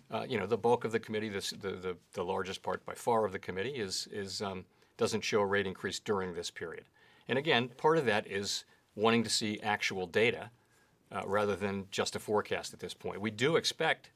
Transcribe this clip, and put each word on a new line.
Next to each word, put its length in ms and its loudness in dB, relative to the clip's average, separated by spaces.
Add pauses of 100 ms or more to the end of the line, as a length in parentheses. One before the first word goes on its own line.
(100)
uh, 180 -4
you 100 0
know, 80 -2
the 120 2
bulk 260 4
of 60 -2
the 80 0
committee, 300 -4
the, 340 -4
the, 80 -4
the, 260 -4 (160)
the 120 -2
largest 380 -2
part 220 -4
by 100 -8
far 300 4
of 60 0
the 80 -6
committee 380 -6
is, 340 -4
is, 320 -6
um, 220 -4 (320)
doesn't 260 0
show 180 2
a 60 4
rate 220 2
increase 320 -6
during 340 -2
this 160 -6
period. 340 -10 (440)
And 100 2
again, 380 2
part 220 4
of 80 2
that 200 4
is 380 -4 (320)
wanting 260 6
to 80 -2
see 320 0
actual 440 0
data, 440 2 (640)
uh, 140 -4
rather 280 2
than 360 -2
just 260 -2
a 20 -4
forecast 540 -2
at 80 -16
this 140 -10
point. 260 -8
We 100 -2
do 260 2
expect 600 0